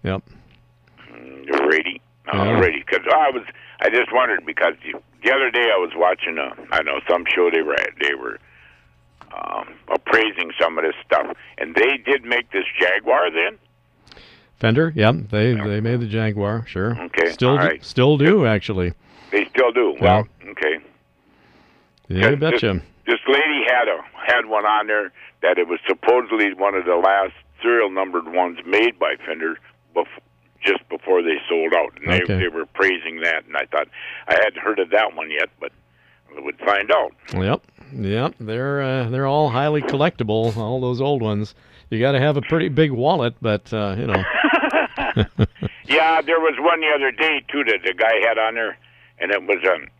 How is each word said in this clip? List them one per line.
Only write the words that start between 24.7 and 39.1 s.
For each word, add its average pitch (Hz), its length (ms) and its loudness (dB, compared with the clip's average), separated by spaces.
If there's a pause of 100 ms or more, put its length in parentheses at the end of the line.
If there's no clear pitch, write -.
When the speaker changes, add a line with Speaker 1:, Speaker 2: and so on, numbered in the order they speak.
Speaker 2:
there 104 240 -2 (300)
that 87 160 4
it 85 100 2
was 87 180 -2
supposedly 110 680 2
one 98 200 0
of 92 120 -2
the 87 100 4
last 95 380 2 (280)
serial 117 280 4
numbered 92 360 -4
ones 87 400 -2
made 110 320 2
by 76 160 0 (100)
Fender 80 340 -6 (360)
bef-, 85 120 0 (540)
just - 280 -2
before 87 340 0
they 80 140 0 (120)
sold 82 260 0
out. 80 180 0 (100)
And 85 100 -6
they, 90 120 2
Speaker 1:
Okay. 92 140 -2
Speaker 2:
they 92 100 0
were 80 180 -6
praising 82 540 -2
that, 80 260 -2
and 76 100 -8
I 69 100 -2
thought, 73 200 -2 (400)
I 80 80 2
hadn't 92 240 2
heard 98 220 -2
of 85 100 -2
that 101 240 2
one 78 160 -10
yet, 78 200 -4 (100)
but 69 100 -10 (640)
we 73 80 -14
would 71 160 -10
find 101 320 -2
out. 156 220 0 (200)
Speaker 1:
Yep, 95 300 -2 (300)
yep. 117 480 -4
They're, 127 420 -6
uh, 131 260 -4
they're 131 180 -4